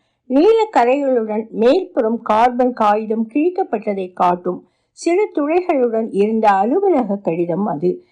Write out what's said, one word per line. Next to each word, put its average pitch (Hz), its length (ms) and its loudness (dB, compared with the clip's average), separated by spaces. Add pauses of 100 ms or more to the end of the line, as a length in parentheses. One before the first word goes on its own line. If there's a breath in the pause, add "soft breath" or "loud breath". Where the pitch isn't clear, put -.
(280)
நீல 427 440 4
கரைகளுடன் 240 760 0
மேற்புறம் 233 720 0
கார்பன் 247 520 2
காகிதம் 220 600 0
கிழிக்கப்பட்டதை 214 800 -4
காட்டும் 180 540 -2 (240)
சிறு 359 440 -2
துளைகளுடன் 285 760 0
இருந்த 214 380 2
அலுவலக 240 640 2
கடிதம் 175 500 -4
அது. 226 460 -4